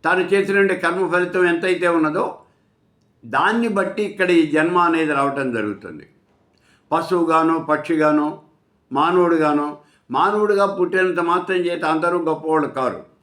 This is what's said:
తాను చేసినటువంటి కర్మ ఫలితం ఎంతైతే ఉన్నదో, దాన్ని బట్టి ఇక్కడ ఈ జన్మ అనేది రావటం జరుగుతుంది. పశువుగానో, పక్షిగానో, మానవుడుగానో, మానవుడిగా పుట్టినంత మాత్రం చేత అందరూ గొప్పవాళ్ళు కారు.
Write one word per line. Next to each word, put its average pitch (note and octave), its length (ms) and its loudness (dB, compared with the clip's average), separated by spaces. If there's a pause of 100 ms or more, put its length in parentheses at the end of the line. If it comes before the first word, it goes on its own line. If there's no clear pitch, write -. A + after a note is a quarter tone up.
తాను F3+ 180 2
చేసినటువంటి G3 600 2
కర్మ F3+ 240 0
ఫలితం F3+ 360 0
ఎంతైతే F3 440 0
ఉన్నదో, E3 380 0 (960)
దాన్ని F#3+ 440 0
బట్టి G3 340 -2
ఇక్కడ F#3+ 280 -2
ఈ E3+ 200 6
జన్మ D#3+ 280 2
అనేది E3 340 2
రావటం C#3 400 0
జరుగుతుంది. G2+ 540 -6 (840)
పశువుగానో, E3 680 2 (140)
పక్షిగానో, D3+ 580 0 (640)
మానవుడుగానో, D#3 760 2 (420)
మానవుడిగా G3+ 560 2 (100)
పుట్టినంత F3+ 440 0
మాత్రం F3 360 -2
చేత E3+ 280 -2
అందరూ E3 340 0
గొప్పవాళ్ళు D#3 500 -2
కారు. A2+ 320 -4 (220)